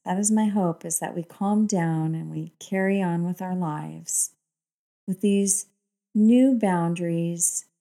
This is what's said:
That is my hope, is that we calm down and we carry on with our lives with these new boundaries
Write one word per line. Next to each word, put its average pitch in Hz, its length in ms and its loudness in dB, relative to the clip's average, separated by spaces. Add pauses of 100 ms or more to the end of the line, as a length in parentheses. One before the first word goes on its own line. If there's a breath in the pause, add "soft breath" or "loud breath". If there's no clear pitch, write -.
That 185 140 0
is 208 100 0
my 214 180 2
hope, 190 360 0
is 165 160 -6
that - 160 -6
we 170 80 -6
calm 208 420 0
down 165 480 0
and 160 160 -8
we 160 300 -8
carry 190 420 -2
on 170 240 -2
with 180 160 -6
our 185 140 -6
lives 156 760 -6 (760)
with 185 140 -6
these 202 460 2 (460)
new 247 400 6
boundaries 170 1120 0 (160)